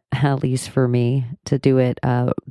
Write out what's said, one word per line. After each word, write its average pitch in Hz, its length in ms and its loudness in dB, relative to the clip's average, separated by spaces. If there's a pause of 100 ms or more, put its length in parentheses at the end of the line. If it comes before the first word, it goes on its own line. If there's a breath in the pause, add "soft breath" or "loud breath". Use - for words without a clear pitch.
<laughs> - 100 -20
at 135 280 0
least 131 280 -4
for 131 180 2
me, 123 380 0 (200)
to 135 140 -2
do 131 180 2
it, 127 260 0
uh, 123 280 0 (180)